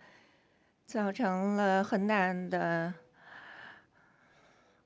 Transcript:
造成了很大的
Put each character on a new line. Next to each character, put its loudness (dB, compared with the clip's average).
造 -2
成 0
了 4
很 0
大 2
的 -2